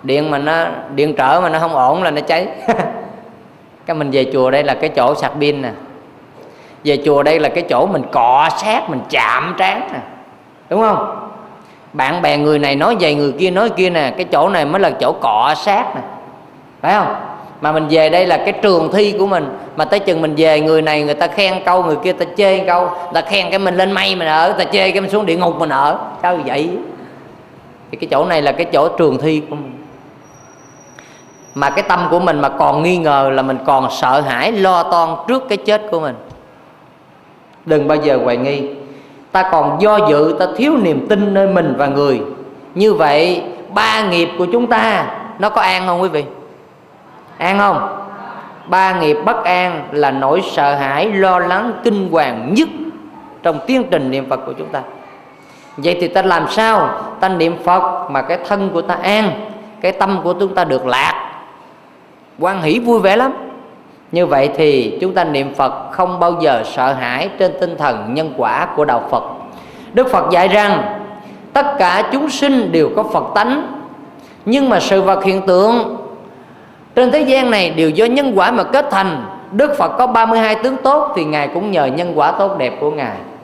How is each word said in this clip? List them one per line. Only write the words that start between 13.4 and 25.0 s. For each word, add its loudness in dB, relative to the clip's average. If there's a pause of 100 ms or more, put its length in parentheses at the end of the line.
nói 2
kia 0
nè. 0
Cái -4
chỗ 4
này 0
mới 0
là 4
chỗ 2 (100)
cọ 2
sát 0 (100)
nè. -8 (800)
Phải 2
không? 0 (460)
Mà 0
mình 0
về 4
đây 2
là 2
cái -2
trường 2
thi 2
của 2
mình. -2 (180)
Mà 0
tới 0
chừng 0
mình -2
về, 4
người 4
này 0
người 0
ta 0
khen -2
câu, 4
người 0
kia 0
ta -2 (120)
chê 2
câu. 2
Người -4
ta -
khen -2
cái 0
mình 0
lên 2
mây 0
mình -2
ở, 4
người 0
ta -8
chê 2
cái 0